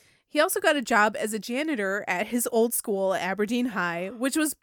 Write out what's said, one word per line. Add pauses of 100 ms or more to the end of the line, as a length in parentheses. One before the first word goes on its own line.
(280)
He
also
got
a
job
as
a
janitor
at
his
old
school,
Aberdeen
High,
which
was